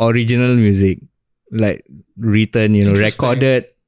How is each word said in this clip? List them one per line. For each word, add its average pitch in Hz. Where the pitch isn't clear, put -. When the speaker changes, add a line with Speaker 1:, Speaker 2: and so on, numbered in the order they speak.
Speaker 1:
original 120
music, 98
like, 107
written, 107
you 101
know, 101
Speaker 2:
Interesting. 107
Speaker 1:
recorded 127